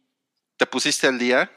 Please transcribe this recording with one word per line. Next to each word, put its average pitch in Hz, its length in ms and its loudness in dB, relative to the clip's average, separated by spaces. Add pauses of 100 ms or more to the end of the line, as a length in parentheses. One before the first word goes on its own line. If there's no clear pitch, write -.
(560)
¿te 127 100 0
pusiste 143 400 -2
al 131 120 0
día? 123 380 0